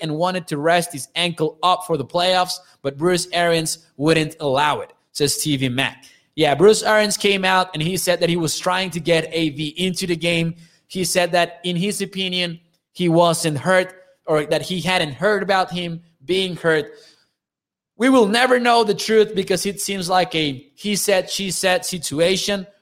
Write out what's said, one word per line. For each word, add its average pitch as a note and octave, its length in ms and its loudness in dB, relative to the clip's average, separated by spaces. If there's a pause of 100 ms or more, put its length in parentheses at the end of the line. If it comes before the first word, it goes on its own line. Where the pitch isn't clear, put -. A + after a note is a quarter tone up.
and D#3 140 -4
wanted F3+ 320 -2
to D3 100 -4
rest E3+ 340 2
his C#3 220 -12
ankle E3 480 -2
up F#3 240 2
for E3 100 -2
the C3+ 80 -4
playoffs, F3+ 540 0 (240)
but C#3 160 -6
Bruce E3+ 340 0
Arians E3 540 0 (100)
wouldn't D#3 440 0
allow C#3+ 400 0
it," F2+ 120 -12 (200)
says - 280 -2
Stevie C3+ 300 0
Mack. B2 340 -6 (300)
Yeah, D3 200 2
Bruce G#3 280 6
Arians G#3+ 340 2
came G3 300 0
out F#3 260 2
and D#3 100 -4
he F3+ 140 -2
said F3 240 0
that E3+ 80 2
he E3+ 80 2
was E3 220 -2
trying F#3 320 -2
to E3+ 100 -6
get D#3+ 320 0
A E3 180 -2
V D3 180 -6
into F3+ 380 -4
the E3+ 100 -2
game. E3 380 -2 (320)
He F#3 180 -6
said F3 280 0
that, E3+ 320 0
in F3+ 120 -2
his G3+ 260 -2
opinion, F3+ 580 -6 (320)
he F3+ 160 -2
wasn't E3 480 2
hurt, F#3 380 0 (320)
or D#3 180 2
that D#3 160 0
he F3 220 -6
hadn't F3 300 0
heard G3 300 0
about F#3 280 0
him E3+ 320 -8 (220)
being F3+ 320 -2
hurt. D#3 340 0 (1040)
We B3 120 2
will B3+ 180 6
never B3 320 4
know A#3+ 240 4
the G#3 120 2
truth G#3+ 400 2
because F#3+ 320 -2
it G3+ 120 -6
seems F#3+ 300 -6
like F3+ 260 0
a C#3+ 400 -2
he G#3 220 -4
said, F#3 320 2
she G3 220 -6
said F3+ 340 0
situation F#3 840 -2 (160)